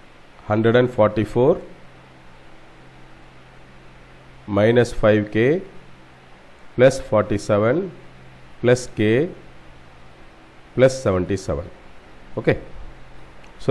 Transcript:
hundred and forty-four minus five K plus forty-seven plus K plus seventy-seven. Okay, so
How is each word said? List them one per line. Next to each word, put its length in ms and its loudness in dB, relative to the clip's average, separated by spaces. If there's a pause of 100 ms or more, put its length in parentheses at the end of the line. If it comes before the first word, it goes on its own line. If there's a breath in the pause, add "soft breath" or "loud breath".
(480)
hundred 320 2
and 160 2
forty-four 560 0 (3000)
minus 320 4 (120)
five 220 4 (120)
K 100 2 (1300)
plus 220 4 (140)
forty-seven 680 0 (840)
plus 200 2 (160)
K 140 2 (1600)
plus 200 4 (100)
seventy-seven. 640 -4 (720)
Okay, 160 0 (1040)
so 80 0